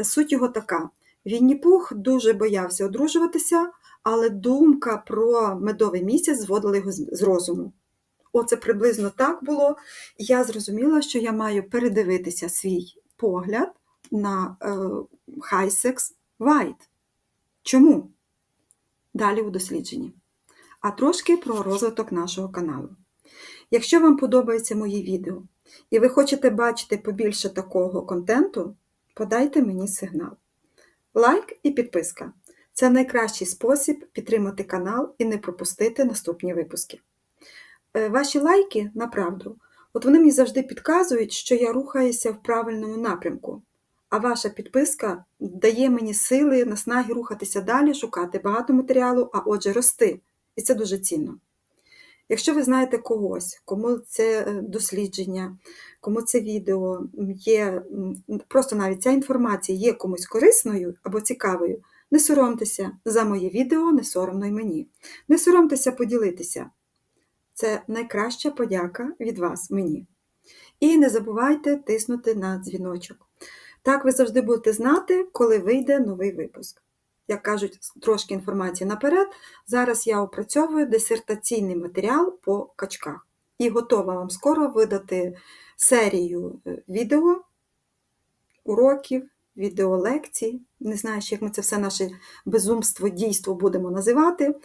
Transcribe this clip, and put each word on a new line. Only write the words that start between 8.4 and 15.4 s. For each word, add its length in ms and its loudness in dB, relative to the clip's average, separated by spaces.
приблизно 540 0
так 340 -2
було. 320 2
Я 260 2
зрозуміла, 580 0
що 160 -4
я 140 -2
маю 380 -2
передивитися 800 0
свій 380 -2
погляд 520 -2
на, 500 -2
е, 80 -8